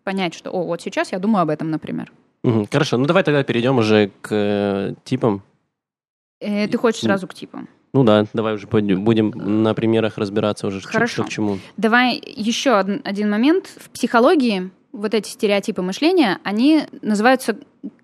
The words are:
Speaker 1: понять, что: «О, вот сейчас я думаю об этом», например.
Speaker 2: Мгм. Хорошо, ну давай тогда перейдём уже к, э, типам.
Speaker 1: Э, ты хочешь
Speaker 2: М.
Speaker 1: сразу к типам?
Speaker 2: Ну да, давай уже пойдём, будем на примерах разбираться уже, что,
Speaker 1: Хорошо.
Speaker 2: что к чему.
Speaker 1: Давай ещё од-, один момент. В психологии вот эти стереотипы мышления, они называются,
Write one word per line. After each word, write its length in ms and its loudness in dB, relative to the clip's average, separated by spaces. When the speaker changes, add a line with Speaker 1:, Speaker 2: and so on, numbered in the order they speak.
Speaker 1:
понять, 320 -4
что: 160 -14
«О, 140 -4
вот 180 -6
сейчас 300 -6
я 80 -4
думаю 220 2
об 80 0
этом», 200 -4
например. 400 -6
Speaker 2:
Мгм. 260 2
Хорошо, 280 0
ну 80 0
давай 180 2
тогда 180 2
перейдём 360 0
уже 320 4
к, 80 -16
э, 640 -2
типам. 380 -2
Speaker 1:
Э, 280 -4
ты 100 -2
хочешь 240 -2
Speaker 2:
М. 60 0
Speaker 1:
сразу 180 -2
к 80 -16
типам? 340 -16
Speaker 2:
Ну 120 4
да, 280 6
давай 220 -2
уже 140 -10
пойдём, 360 0
будем 260 2
на 120 2
примерах 440 0
разбираться 500 -2
уже, 120 -6
что, 80 -14
Speaker 1:
Хорошо. 260 -2
Speaker 2:
что 100 -4
к 60 -10
чему. 280 -4
Speaker 1:
Давай 480 2
ещё 540 -2
од-, 260 -2
один 260 -4
момент. 360 0
В 240 -20
психологии 800 2
вот 220 -6
эти 140 -2
стереотипы 540 -2
мышления, 640 2
они 380 2
называются, 540 2